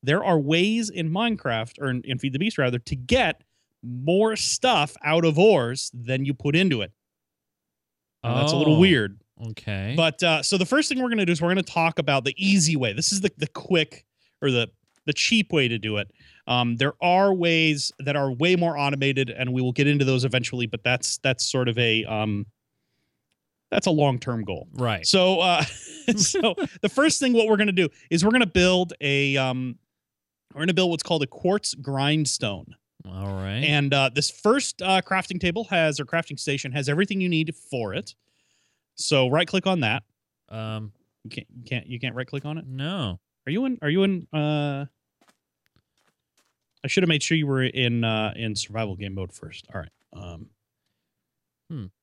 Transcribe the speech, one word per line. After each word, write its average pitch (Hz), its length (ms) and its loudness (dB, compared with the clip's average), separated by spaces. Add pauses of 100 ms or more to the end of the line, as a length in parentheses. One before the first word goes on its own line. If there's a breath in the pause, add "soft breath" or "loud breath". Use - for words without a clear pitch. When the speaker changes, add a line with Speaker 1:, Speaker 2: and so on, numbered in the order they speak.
Speaker 1:
there 151 220 2
are 175 140 4
ways 196 520 2
in 160 200 -4
Minecraft, 160 680 -2
or 139 100 -2
in, 123 140 -4
in 135 140 -6
Feed 139 140 -4
the 127 60 -4
Beast 208 180 -2
rather, 127 220 0
to - 180 -8
get 175 460 0 (400)
more 165 540 0
stuff 214 680 0
out 160 220 2
of 156 140 4
ores 143 540 4
than 127 320 -4
you 139 80 -2
put 143 220 -4
into 160 280 2
it. 92 100 -10 (1300)
Now, 120 160 -2
that's 147 120 2
a - 40 2
little 151 200 4
Speaker 2:
Oh, 160 40 6
Speaker 1:
weird. 120 400 4 (300)
Speaker 2:
okay. 104 460 -6
Speaker 1:
But, 165 260 0
uh, 160 200 2
so - 160 -2
the 180 80 0
first 294 220 2
thing 262 140 -2
we're 247 80 -2
gonna 214 160 0
do 170 60 2
is 156 100 0
we're 170 80 0
gonna 190 120 2
talk 165 360 0
about 139 260 0
the 139 120 -2
easy 190 400 2
way. 123 160 -2
This 127 200 -2
is 196 80 -2
the, 190 160 0
the 156 100 -4
quick, - 580 -2 (360)
or 143 100 0
the, 120 200 0 (340)
the 151 80 -2
cheap - 400 2
way 139 160 2
to 113 100 -2
do 107 200 -4
it. 101 120 -6 (360 soft breath)
Um, 120 300 0
there 135 260 0
are 185 320 4
ways 160 680 2
that 139 160 -2
are 139 160 0
way 170 240 2
more 170 220 0
automated, 139 520 0
and 127 220 -4
we 127 100 0
will 127 100 0
get 139 140 2
into 143 180 4
those 131 200 2
eventually, 123 420 -2
but 107 160 -8
that's, - 360 -2
that's - 260 -2
sort 127 240 0
of 113 100 -2
a, 113 260 2
um, 107 420 -4 (1200)
that's 208 160 0
a 190 40 2
long-term 131 540 0
goal. 92 280 -10
Speaker 2:
Right. 113 340 -2
Speaker 1:
So, 185 340 4
uh, 175 220 2
<laughs> - 540 -4
so 214 380 0 (140)
Speaker 2:
<laughs> - 140 -14
Speaker 1:
the 208 60 0
first 294 320 2
thing 262 140 2
what 226 140 4
we're 214 80 4
gonna 208 160 2
do 175 160 2 (220 soft breath)
is 170 140 2
we're 214 80 4
gonna 247 140 4
build 180 540 2
a, 139 360 0
um, 127 420 -2 (760)
we're - 80 -8
gonna 180 120 0
build 180 160 2
what's 165 140 -4
called 160 180 0
a 135 60 -2
quartz - 460 -2
grindstone. 135 1000 -2 (320)
Speaker 2:
All 98 280 -6
right. 98 300 -4
Speaker 1:
And, 143 300 2
uh, 135 200 2
this 147 160 0
first, - 520 0
uh, 190 200 2
crafting 185 380 -4
table 185 240 0
has, 160 360 0
or 143 40 -4
crafting 160 340 -4
station 139 340 -4
has 143 160 -4
everything 190 320 0
you 180 80 0
need 160 260 0
for 113 400 -6
it. 107 200 -10 (840)
So 131 320 2
right-click 170 380 0
on 185 140 2
that. 117 220 -2 (460)
Speaker 2:
Um, 110 440 -10 (320)
Speaker 1:
You 110 60 -14
can't, - 160 -10 (100)
you 120 80 -18
can't, 113 220 -6
you 120 140 -10
can't 123 140 -6
right-click 127 300 -8
on 151 140 -8
it? 147 80 -14
Speaker 2:
No. 131 520 -6 (280)
Speaker 1:
Are 131 60 -6
you 226 140 -2
in, 254 160 -4
are 147 60 -2
you 175 140 2
in, 190 300 0
uh, 147 540 -2 (2000)
I 139 40 -6
should 185 140 2
have 170 60 2
made 156 140 2
sure 165 140 0
you 151 100 2
were 135 180 0
in, 120 400 0
uh, 110 320 0
in 110 200 -6
survival 104 400 -6
game 98 180 -10
mode 92 180 -8
first. - 420 -18
All 95 60 -8
right. 80 100 -14 (220)
Um, 87 340 -16 (1200)
Speaker 2:
Hmm. 131 160 -10 (160)